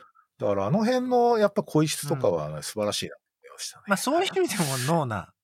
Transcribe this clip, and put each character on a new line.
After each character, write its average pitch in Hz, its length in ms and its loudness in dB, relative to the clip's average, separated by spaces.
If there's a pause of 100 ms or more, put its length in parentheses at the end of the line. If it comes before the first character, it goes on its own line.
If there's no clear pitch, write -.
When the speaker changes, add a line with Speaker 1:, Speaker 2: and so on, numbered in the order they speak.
(380)
Speaker 1:
ト。 110 80 -4
だ - 20 0
か 101 80 2
ら、 98 100 0
あ 113 60 -2
の 214 120 2
辺 254 240 0
の 240 300 4
や 208 80 4
っ 196 60 2
ぱ 190 100 -2
声 151 240 2
質 - 220 -6
と 156 80 -2
か 123 140 2
は 78 180 0
ね、 78 80 -8
Speaker 2:
う - 20 -8
ん。 73 60 -12
Speaker 1:
素 - 80 -10
晴 104 140 -2
ら 101 60 -2
し - 120 -4
い 82 40 -8
な - 60 -18
っ - 40 -20
て - 300 -20
思 - 60 -20
い - 20 -20
ま - 60 -20
し - 80 -10
た - 80 -20
ね。 - 80 -20
Speaker 2:
ま 202 80 2
あ、 - 20 2
そ 285 220 0
う 381 60 2
い 381 40 -2
う - 60 -8
意 381 60 0
味 349 80 2
で 185 160 0
も 135 140 -2
ノ 151 240 2
ー - 20 0
ナ 104 280 -6 (100)